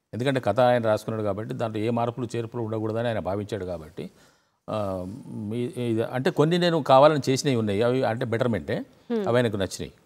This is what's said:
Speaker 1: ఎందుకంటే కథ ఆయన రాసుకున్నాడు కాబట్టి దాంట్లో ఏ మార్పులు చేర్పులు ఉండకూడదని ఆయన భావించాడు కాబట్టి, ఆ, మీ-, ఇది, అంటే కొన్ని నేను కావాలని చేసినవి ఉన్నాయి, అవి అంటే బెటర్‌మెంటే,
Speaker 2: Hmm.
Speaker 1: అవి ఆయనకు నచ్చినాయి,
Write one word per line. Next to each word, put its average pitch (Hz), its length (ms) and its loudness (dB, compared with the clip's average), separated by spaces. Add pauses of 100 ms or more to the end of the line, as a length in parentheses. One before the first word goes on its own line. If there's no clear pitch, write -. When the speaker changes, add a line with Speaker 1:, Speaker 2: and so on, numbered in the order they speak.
(140)
Speaker 1:
ఎందుకంటే 131 260 0
కథ 104 200 2
ఆయన 123 240 6
రాసుకున్నాడు 110 400 0
కాబట్టి 107 300 -4
దాంట్లో 113 280 -4
ఏ 110 80 0
మార్పులు 117 460 -2
చేర్పులు 117 280 -6
ఉండకూడదని 110 440 -4
ఆయన 110 120 -2
భావించాడు 98 460 -4
కాబట్టి, 82 460 -10 (580)
ఆ, 95 360 -4 (240)
మీ-, 117 480 -6
ఇది, 117 260 0
అంటే 127 260 -2
కొన్ని 156 280 2
నేను 170 260 0
కావాలని 143 360 8 (100)
చేసినవి 135 260 2
ఉన్నాయి, 104 260 0
అవి 127 220 2
అంటే 117 220 -2
బెటర్‌మెంటే, 113 600 -2 (260)
Speaker 2:
Hmm. 214 160 0
Speaker 1:
అవి 117 100 4
ఆయనకు 113 200 2
నచ్చినాయి, 90 360 -6 (120)